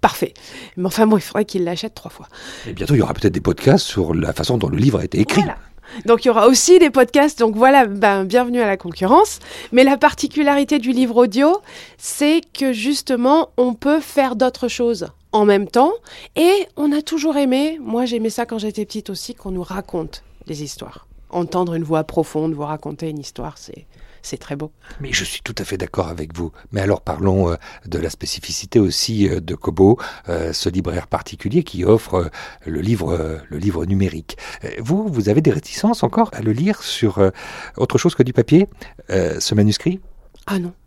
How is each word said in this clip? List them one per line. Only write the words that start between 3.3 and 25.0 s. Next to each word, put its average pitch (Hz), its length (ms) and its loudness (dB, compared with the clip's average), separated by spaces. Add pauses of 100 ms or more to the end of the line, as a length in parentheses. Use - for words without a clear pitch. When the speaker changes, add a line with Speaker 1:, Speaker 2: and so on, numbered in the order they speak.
Speaker 2:
des - 80 -4
podcasts - 460 2
sur 85 260 -2
la 78 180 -2
façon 117 280 -2
dont - 100 -2
le - 80 -2
livre 127 220 4
a - 40 -6
été - 160 -4
écrit. - 220 2
Speaker 1:
Voilà. - 160 -2 (480)
Donc 233 180 4
il - 40 4
y 247 40 4
aura 220 160 6
aussi 302 300 8
des 349 140 6
podcasts, 277 480 4
donc 226 160 2
voilà, 254 320 6
ben, 196 360 2
bienvenue 240 380 0
à 220 60 2
la 196 100 0
concurrence. 208 640 2 (320)
Mais 247 120 6
la 277 140 4
particularité 285 800 2
du 240 140 -2
livre 240 260 2
audio, 262 420 4 (380)
c'est 302 440 0 (120)
que 269 180 -2
justement, 262 840 0
on 247 160 2
peut 294 260 0
faire 269 360 -2
d'autres 254 320 -2
choses 233 400 -2 (240)
en 208 140 4
même 202 220 4
temps. 277 240 4 (440)
Et 370 400 2
on 294 160 0
a 294 100 0
toujours 302 360 -2
aimé, 285 440 0
moi 233 240 -2
j'aimais 226 260 -2
ça 233 140 -6
quand 226 140 -8
j'étais 208 260 -6
petite - 240 -12
aussi, 196 240 -10
qu'on - 180 -12
nous 180 120 -6
raconte 180 600 -10 (220)
des 151 180 -10
histoires. - 440 -16 (240)
Entendre 175 420 -2
une 165 100 -4
voix 156 200 -2
profonde, 156 500 -2
vous 147 100 -8
raconter 151 460 -8
une 151 100 -10
histoire, - 400 -14
c'est, - 260 -20 (380)
c'est - 140 -10
très - 180 -10
beau. 151 160 -10 (280)